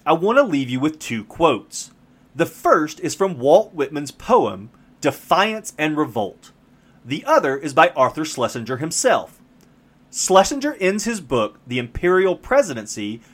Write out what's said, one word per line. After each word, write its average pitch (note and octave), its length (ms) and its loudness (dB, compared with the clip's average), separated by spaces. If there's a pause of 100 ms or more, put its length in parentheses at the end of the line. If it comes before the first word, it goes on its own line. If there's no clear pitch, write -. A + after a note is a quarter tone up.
I D#3 80 4
want G3 240 2
to C#4+ 60 6
leave C#3 260 -2
you B2+ 100 -4
with D#3 200 -2
two A2 240 -8
quotes. - 680 -2 (460)
The D#3 100 0
first F3 540 0
is D#3 160 -6
from F#3 240 -4
Walt D#3+ 340 4
Whitman's D3 380 -6
poem, A2 580 -2 (320)
Defiance G3 760 -2
and D3+ 180 -2
Revolt. A#2+ 540 -6 (520)
The B2+ 220 -8
other F3 320 2
is C#3 160 -8
by E3 220 6
Arthur C#3 300 0
Schlesinger A#2+ 520 -4
himself. D#3 640 -2 (680)
Schlesinger C4 680 0
ends G#3 240 0
his A3+ 160 -6
book, B2+ 480 -4
The B2 120 -4
Imperial F3+ 580 0
Presidency, A#2 840 -2 (140)